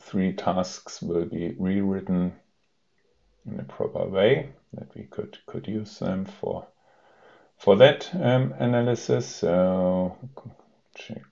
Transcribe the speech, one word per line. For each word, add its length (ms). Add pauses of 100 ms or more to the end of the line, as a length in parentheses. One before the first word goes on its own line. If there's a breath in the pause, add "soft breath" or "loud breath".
three 320
tasks 680
will 240
be 320
rewritten 760 (1120)
in 140
a 40
proper 400
way, 460 (240)
that 200
we 100
could, 420
could 220
use 320
them 240
for, 420 (920 soft breath)
for 200
that, 380
um, 440
analysis. 680
So 920 (760)
check 380